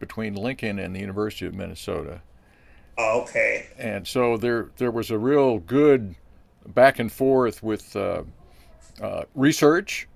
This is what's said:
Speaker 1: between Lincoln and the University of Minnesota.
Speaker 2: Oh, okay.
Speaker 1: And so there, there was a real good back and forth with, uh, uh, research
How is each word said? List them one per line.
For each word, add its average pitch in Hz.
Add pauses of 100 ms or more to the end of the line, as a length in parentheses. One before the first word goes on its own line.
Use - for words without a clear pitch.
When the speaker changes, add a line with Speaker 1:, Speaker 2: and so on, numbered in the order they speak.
Speaker 1:
between 104
Lincoln 107
and 92
the 95
University 101
of 85
Minnesota. 87 (800)
Speaker 2:
Oh, 113
okay. 107 (100)
Speaker 1:
And 104
so 120
there, 117
there 123
was 113
a 110
real 131
good 123 (500)
back 127
and 117
forth 131
with, 110
uh, 92 (760)
uh, 98 (120)
research 151